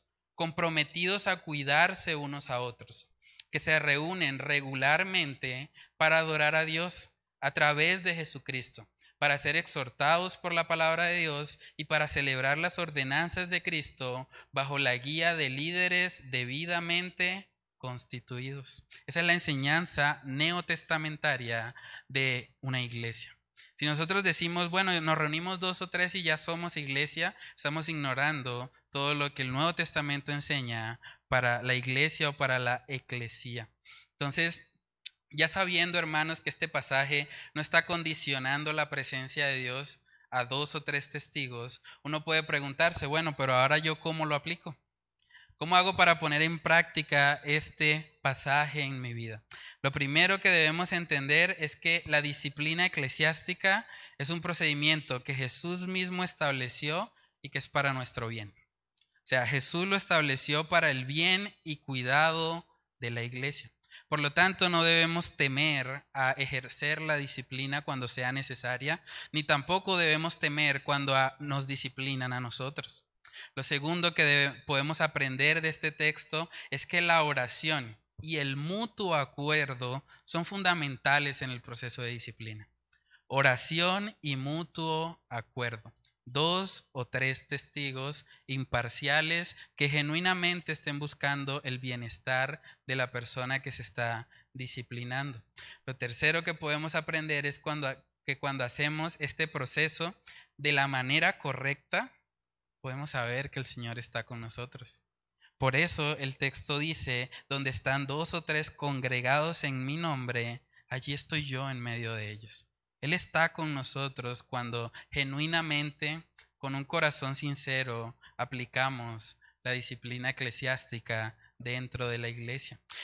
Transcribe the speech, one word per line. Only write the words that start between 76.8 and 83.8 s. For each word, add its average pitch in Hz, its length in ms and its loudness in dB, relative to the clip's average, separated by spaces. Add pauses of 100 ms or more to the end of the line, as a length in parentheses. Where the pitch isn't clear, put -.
que 175 160 0
la 165 220 6
oración 135 720 -2 (240)
y 160 160 -4
el 139 180 -2
mutuo 185 600 -4
acuerdo 139 920 -2 (200)
son 170 200 -4
fundamentales 143 960 2
en 131 80 -6
el 123 120 -8
proceso 120 400 -8
de 120 100 -6
disciplina. 110 580 -10 (580)
Oración 165 920 4